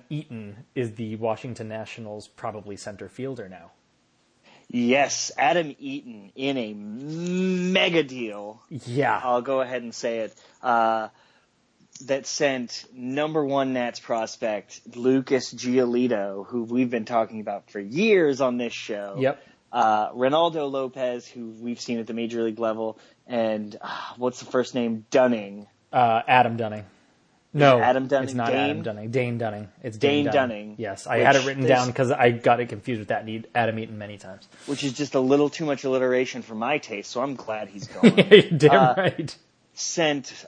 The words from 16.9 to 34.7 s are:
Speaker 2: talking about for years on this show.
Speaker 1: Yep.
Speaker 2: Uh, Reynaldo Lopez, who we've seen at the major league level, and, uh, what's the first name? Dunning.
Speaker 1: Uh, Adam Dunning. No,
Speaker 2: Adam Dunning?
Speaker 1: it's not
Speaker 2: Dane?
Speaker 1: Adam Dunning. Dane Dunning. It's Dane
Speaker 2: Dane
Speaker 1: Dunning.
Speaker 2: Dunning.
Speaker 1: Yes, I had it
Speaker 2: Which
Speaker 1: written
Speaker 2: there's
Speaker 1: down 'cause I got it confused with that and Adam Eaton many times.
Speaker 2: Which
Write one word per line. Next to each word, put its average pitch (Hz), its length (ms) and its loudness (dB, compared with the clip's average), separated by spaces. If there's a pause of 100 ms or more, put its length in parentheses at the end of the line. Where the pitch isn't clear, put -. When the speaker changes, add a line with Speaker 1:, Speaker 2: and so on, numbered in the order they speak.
Speaker 2:
talking 113 360 -2
about 101 280 -8
for 104 100 -10
years 147 640 2
on 123 160 2
this 117 160 -4
show. 101 460 -8
Speaker 1:
Yep. 131 240 -2 (280)
Speaker 2:
Uh, 110 420 2
Reynaldo 147 580 2
Lopez, 127 560 -4
who 117 220 -14 (100)
we've 120 220 -6
seen 120 180 -4
at 113 80 -6
the 120 60 -8
major 117 300 -4
league 110 160 -2
level, 110 380 -2 (300)
and, 110 540 -2
uh, - 60 -12 (300)
what's 123 220 -2
the 127 60 -16
first 127 300 0
name? 113 360 -2
Dunning. 107 560 2 (240)
Speaker 1:
Uh, 117 360 4
Adam 120 300 6
Dunning. 107 280 -6 (640)
No, 139 300 8
Speaker 2:
Adam 127 260 2
Dunning? 131 220 2
Speaker 1:
it's 127 60 -10
not 120 140 0
Speaker 2:
Dane? 127 80 0 (120)
Speaker 1:
Adam 107 140 -4
Dunning. 110 280 -8
Dane 120 280 0
Dunning. 104 280 -6 (160)
It's 110 140 -8
Dane 143 280 2
Speaker 2:
Dane - 80 0
Speaker 1:
Dunning. 123 340 2
Speaker 2:
Dunning. 107 100 -14
Speaker 1:
Yes, 101 300 -8
I 120 100 2
had 127 180 8
it 135 40 6
Speaker 2:
Which 131 80 -2
Speaker 1:
written 135 160 -2
Speaker 2:
there's 127 160 6
Speaker 1:
down 127 140 2
'cause 127 180 2
I 123 180 6
got 117 300 4
it 120 100 -4
confused 110 300 -6
with 101 100 -10
that 107 160 -2
and 110 300 -8
Adam 113 240 2
Eaton 110 180 -10
many 104 200 -12
times. - 300 -18 (200)
Speaker 2:
Which 143 160 -4